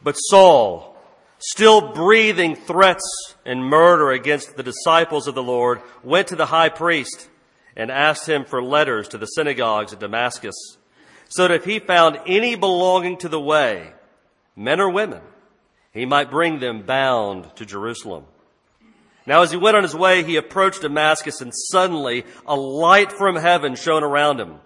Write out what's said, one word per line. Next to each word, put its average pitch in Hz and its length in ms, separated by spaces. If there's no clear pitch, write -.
But 147 120
Saul, 139 840
still 214 560
breathing 180 640
threats - 800
and 127 180
murder 156 460
against 135 460
the 131 80
disciples 156 640
of 131 80
the 131 80
Lord, 123 400
went 180 260
to 185 60
the 156 120
high 160 220
priest 160 580
and 113 160
asked 143 380
him 147 160
for 127 180
letters 127 480
to 117 80
the 104 80
synagogues 113 680
at 101 60
Damascus, 110 560
so 180 180
that 175 80
if 165 80
he 214 160
found 165 480
any 220 280
belonging 185 640
to 175 100
the 156 100
way, 127 540
men 131 240
or 196 80
women, 180 320
he 120 120
might 139 240
bring 160 300
them 117 220
bound 107 720
to 113 100
Jerusalem. 101 600
Now 151 180
as 160 80
he 175 60
went 214 200
on 202 60
his 160 120
way, 185 260
he 160 140
approached 190 460
Damascus, 151 580
and 123 160
suddenly 151 680
a 147 120
light 165 560
from 196 240
heaven 156 380
shone 156 280
around 143 380
him. 82 140